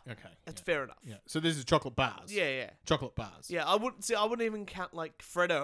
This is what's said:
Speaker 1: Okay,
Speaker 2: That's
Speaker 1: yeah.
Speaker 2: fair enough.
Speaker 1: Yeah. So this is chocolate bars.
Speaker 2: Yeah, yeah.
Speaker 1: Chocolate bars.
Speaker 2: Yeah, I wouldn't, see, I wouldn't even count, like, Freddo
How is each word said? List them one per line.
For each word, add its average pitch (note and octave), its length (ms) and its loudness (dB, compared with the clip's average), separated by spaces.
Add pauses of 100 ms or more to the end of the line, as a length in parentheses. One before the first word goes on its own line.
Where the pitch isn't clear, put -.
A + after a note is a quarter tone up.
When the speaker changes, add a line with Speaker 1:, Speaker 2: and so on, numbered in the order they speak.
Speaker 1:
Okay, - 200 -14 (160)
Speaker 2:
That's - 160 -12
Speaker 1:
yeah. - 40 -16
Speaker 2:
fair D3+ 200 2
enough. - 180 -14
Speaker 1:
Yeah. G#2+ 120 -10 (100)
So - 160 -2
this D#3+ 160 2
is B2+ 80 -6
chocolate C#3 300 4
bars. C3+ 380 0
Speaker 2:
Yeah, F#3+ 160 2
yeah. C3 200 -4 (160)
Speaker 1:
Chocolate C3+ 300 0
bars. F#2 360 -10
Speaker 2:
Yeah, E3 140 0
I F3+ 100 6
wouldn't, A3 300 -2
see, A3+ 100 2
I G#3 80 4
wouldn't A#3 220 2
even G#3+ 200 -4
count, F#3 280 -8
like, D#3+ 280 -8
Freddo F3 420 2